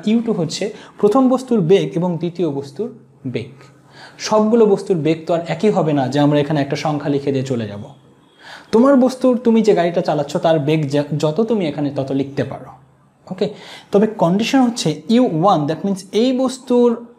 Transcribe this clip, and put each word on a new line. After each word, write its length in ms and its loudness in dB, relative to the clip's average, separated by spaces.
ইউ 160 2
টু 120 -2
হচ্ছে 400 -4
প্রথম 300 4
বস্তুর 320 0
বেগ 340 2
এবং 220 -2
দ্বিতীয় 320 -4
বস্তুর 440 -8
বেগ। 240 -8
সবগুলো 460 2
বস্তুর 320 0
বেগ 280 -2
তো 80 -2
আর 140 0
একই 220 0
হবে 240 0
না 140 0
যে 120 -2
আমরা 200 4
এখানে 220 0
একটা 140 -4
সংখ্যা 340 -4
লিখে 220 -2
দিয়ে 120 -2
চলে 240 -4
যাব। 160 -12
তোমার 240 6
বস্তুর, 420 2
তুমি 240 2
যে 120 4
গাড়িটা 280 0
চালাচ্ছ 360 -2
তার 220 2
বেগ 300 0
যা-, 280 -2
যত 240 0
তুমি 260 -2
এখানে 280 -4
তত 160 -4
লিখতে 320 -4
পারো, 220 -10
ওকে? 220 -4
তবে 160 4
কন্ডিশন 520 0
হচ্ছে 500 -2
ইউ 200 4
ওয়ান, 260 2
that 180 -6
means 140 -2
এই 260 2
বস্তুর 680 0